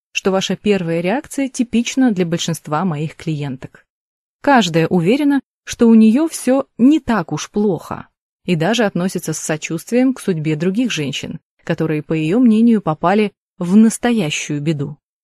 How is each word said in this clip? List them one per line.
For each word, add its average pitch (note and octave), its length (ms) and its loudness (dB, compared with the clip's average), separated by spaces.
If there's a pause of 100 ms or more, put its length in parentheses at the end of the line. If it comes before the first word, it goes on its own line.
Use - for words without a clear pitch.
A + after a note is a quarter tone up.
(140)
что - 180 -2
ваша F#3+ 240 -2
первая F3 460 -2
реакция B3+ 480 -4
типична A#3+ 640 0
для F3+ 140 0
большинства E3 600 -4
моих D#3 300 -4
клиенток. C#3+ 720 -8 (560)
Каждая F3 460 2
уверена, C4+ 540 2 (240)
что - 220 0
у A3+ 80 8
нее A3 320 6
все C4+ 400 -2 (100)
не C#4+ 220 4
так G#3+ 320 -4
уж - 180 -6
плохо, - 580 -4 (380)
и F3+ 100 0
даже G#3 300 0
относится F3+ 480 -4
с - 60 -10
сочувствием A3+ 760 -2
к C4 60 -16
судьбе D#3 360 -4
других F#3+ 360 -2
женщин, - 480 -8 (240)
которые, D#3 400 -2
по - 100 -6
ее D#3+ 260 0
мнению, A3+ 420 4
попали G3 520 0 (240)
в F3+ 180 0
настоящую G#3+ 840 2
беду. D3 360 -4 (260)